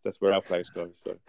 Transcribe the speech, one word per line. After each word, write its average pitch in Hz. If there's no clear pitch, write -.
that's -
where 98
our 98
flags 87
go. 87
So -